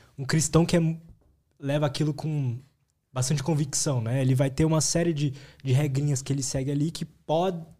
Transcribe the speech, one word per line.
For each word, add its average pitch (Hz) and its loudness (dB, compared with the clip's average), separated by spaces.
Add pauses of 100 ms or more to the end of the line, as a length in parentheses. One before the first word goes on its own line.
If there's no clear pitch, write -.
(180)
Um 139 -8
cristão 160 2
que 175 2
é, 165 2 (600)
leva 143 -2
aquilo 147 0
com 143 -4 (540)
bastante 131 -2
convicção, 147 0
né? 120 0
Ele 131 4
vai 135 2
ter 135 0
uma 160 4
série 170 2
de, 143 -2 (280)
de 135 0
regrinhas 139 2
que - -6
ele 139 -2
segue 135 -2
ali 147 0
que 160 -10
pode, 170 -2 (180)